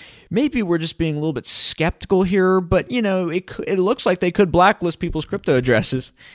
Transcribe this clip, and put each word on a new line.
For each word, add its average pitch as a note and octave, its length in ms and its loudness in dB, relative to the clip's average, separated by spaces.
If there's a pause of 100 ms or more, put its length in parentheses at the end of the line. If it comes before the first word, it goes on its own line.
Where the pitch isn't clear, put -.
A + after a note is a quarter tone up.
(300)
maybe B3 320 0
we're E3+ 160 0
just D#3+ 180 -6
being D#3+ 160 -2
a D3 60 -4
little D#3 120 -2
bit B2+ 140 -8
skeptical - 800 -2
here, F#3 360 2
but, F3 300 0
you A#3+ 140 -2
know, F#3 260 0
it F3+ 160 -4
cou-, - 220 -12
it F#3+ 100 0
looks F#3+ 260 0
like F3+ 160 0
they F3 120 0
could F#3 200 2
blacklist F3 460 2
people's D#3 280 -6
crypto F#3+ 300 -2
addresses, B2 560 0 (240)